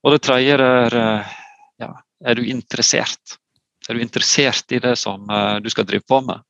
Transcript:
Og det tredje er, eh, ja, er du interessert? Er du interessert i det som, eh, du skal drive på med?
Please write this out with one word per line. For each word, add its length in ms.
Og 100
det 100
tredje 360
er, 380
eh, 280
ja, 160
er 80
du 80
interessert? 960
Er 60
du 60
interessert 720
i 60
det 200
som, 320
eh, 300
du 100
skal 140
drive 180
på 240
med? 240